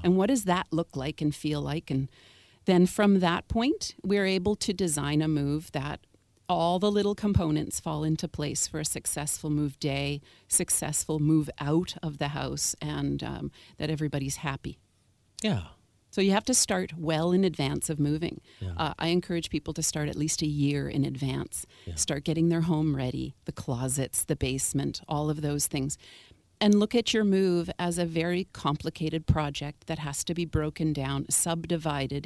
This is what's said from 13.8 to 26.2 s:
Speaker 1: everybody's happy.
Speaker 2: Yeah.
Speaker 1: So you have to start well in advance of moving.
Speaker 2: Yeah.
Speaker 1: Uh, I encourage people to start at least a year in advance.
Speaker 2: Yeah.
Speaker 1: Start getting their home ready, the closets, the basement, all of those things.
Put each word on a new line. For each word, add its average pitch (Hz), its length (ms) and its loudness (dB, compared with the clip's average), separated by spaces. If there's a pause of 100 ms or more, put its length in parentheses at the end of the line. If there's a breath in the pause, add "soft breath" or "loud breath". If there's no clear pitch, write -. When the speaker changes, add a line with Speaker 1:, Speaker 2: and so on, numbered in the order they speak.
Speaker 1:
everybody's 143 460 -2
happy. - 420 -8 (640)
Speaker 2:
Yeah. 107 200 0 (500)
Speaker 1:
So - 60 -2
you 196 120 6
have 202 120 4
to 254 100 0
start 185 440 0
well 165 340 2
in 185 140 6
advance 143 440 0
of 151 80 -2
moving. 147 440 0 (180 loud breath)
Speaker 2:
Yeah. 92 160 -6
Speaker 1:
Uh, 147 240 -2
I 160 80 0
encourage 170 420 0
people 151 240 -4
to 160 80 -6
start 151 280 0
at - 80 -6
least 156 240 -2
a 160 40 0
year 143 440 0
in 139 160 2
advance. 135 600 -4 (200 loud breath)
Speaker 2:
Yeah. 85 100 -8
Speaker 1:
Start 139 300 -2
getting 165 240 2
their 165 100 2
home 156 380 2
ready, 131 360 -4 (120)
the - 80 -8
closets, 131 720 -2
the 156 100 0
basement, 139 720 -2
all 151 220 -2
of 151 100 -2
those 147 280 0
things. 143 300 -2 (640 loud breath)